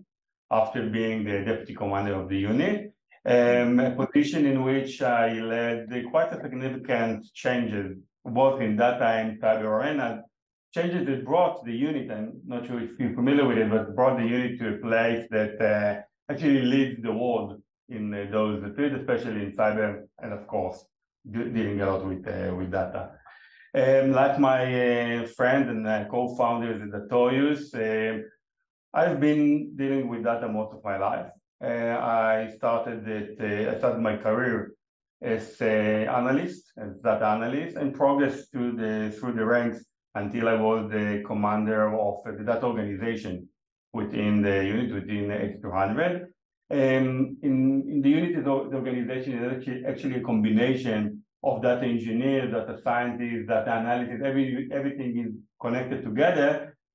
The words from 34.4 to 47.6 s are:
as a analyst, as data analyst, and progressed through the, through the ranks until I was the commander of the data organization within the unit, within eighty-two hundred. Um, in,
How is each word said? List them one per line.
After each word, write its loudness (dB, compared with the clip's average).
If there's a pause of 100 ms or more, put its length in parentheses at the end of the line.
as -4
a 2
analyst, 0
as -12
data 2
analyst, -2
and -2
progressed 2
through -2
the, -2
through -4
the 0
ranks 0 (300)
until -2
I 4
was 2
the -2
commander 2
of -2
the -8
data 0
organization -4 (460)
within 2
the 2
unit, 0
within -4
eighty-two -4
hundred. 0 (460)
Um, 2
in, 2